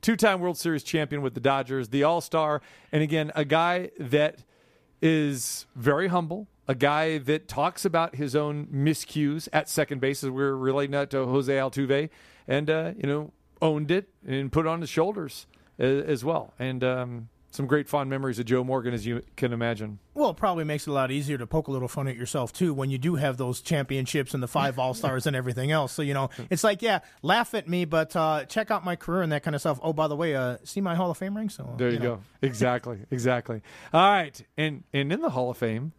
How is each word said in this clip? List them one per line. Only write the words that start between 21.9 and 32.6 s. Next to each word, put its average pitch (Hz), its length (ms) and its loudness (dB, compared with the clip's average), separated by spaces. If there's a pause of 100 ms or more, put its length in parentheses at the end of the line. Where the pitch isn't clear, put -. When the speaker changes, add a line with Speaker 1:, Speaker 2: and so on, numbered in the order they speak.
Speaker 2:
at 123 80 -6
yourself, 123 340 -4
too, 170 220 0
when 135 160 -2
you 135 80 -2
do 160 180 0
have 135 220 0
those 123 240 -4
championships 135 720 -2
and 131 100 -2
the 117 60 -4
five 139 300 0
Speaker 1:
<laughs> - 0 -
Speaker 2:
All-Stars 131 460 -2
and 143 120 0
everything 127 340 -2
else. 151 220 0
So, - 80 -4
you 139 120 0
know, 135 180 0 (180)
it's 190 160 0
like, 208 160 2
yeah, 214 180 2 (220)
laugh 214 320 2
at 180 160 -4
me, 180 160 0
but, 156 280 0
uh, 156 300 2
check 214 280 -2
out 190 120 0
my 175 140 -4
career 175 240 -2
and 160 100 0
that 147 120 0
kind 151 120 -2
of 139 60 -2
stuff. 147 200 0
Oh, 160 120 0
by 156 160 2
the 147 80 -2
way, 160 180 0
uh, 123 300 0
see - 160 -6
my 175 140 0
Hall 180 140 2
of 160 80 -4
Fame 196 200 -6
ring? 220 100 -4
So, 127 300 -10
Speaker 1:
There 123 100 2
you 120 60 2
Speaker 2:
you 117 80 0
know. 120 140 0
Speaker 1:
go. 98 60 -14 (200)
Exactly, 123 580 0 (100)